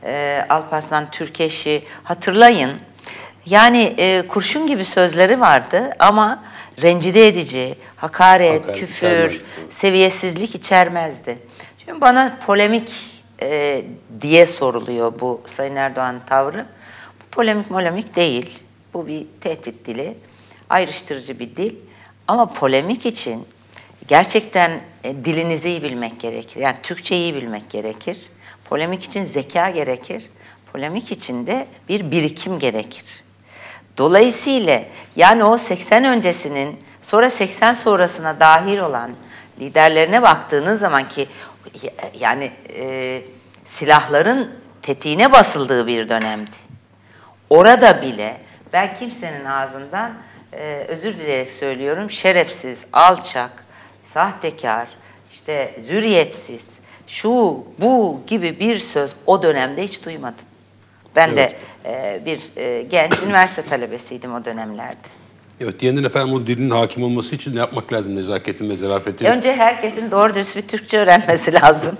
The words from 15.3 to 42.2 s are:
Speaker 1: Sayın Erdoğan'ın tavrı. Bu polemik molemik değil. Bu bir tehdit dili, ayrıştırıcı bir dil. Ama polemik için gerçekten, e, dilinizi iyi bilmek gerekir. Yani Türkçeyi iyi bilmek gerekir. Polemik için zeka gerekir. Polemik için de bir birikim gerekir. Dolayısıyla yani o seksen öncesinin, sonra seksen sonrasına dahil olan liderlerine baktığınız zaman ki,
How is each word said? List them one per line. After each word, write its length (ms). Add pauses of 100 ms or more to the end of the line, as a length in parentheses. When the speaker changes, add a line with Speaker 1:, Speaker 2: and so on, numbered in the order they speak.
Speaker 1:
Sayın 300
Erdoğan'ın 520
tavrı. 380 (540)
Bu 100
polemik 400
molemik 460
değil. 420 (360)
Bu 120
bir 200 (140)
tehdit 460
dili, 280 (560)
ayrıştırıcı 680
bir 180
dil. 180 (540)
Ama 240
polemik 540
için 400 (640)
gerçekten, 720 (240)
e, 200
dilinizi 460
iyi 120
bilmek 380
gerekir. 400
Yani 220
Türkçeyi 400
iyi 120
bilmek 360
gerekir. 480 (460)
Polemik 400
için 200
zeka 460
gerekir. 520 (500)
Polemik 400
için 340
de 200 (220)
bir 220
birikim 480
gerekir. 460 (960)
Dolayısıyla 840 (340)
yani 280
o 140
seksen 460
öncesinin, 720 (260)
sonra 280
seksen 440
sonrasına 640
dahil 380
olan 320 (500)
liderlerine 600
baktığınız 580
zaman 280
ki, 180 (920)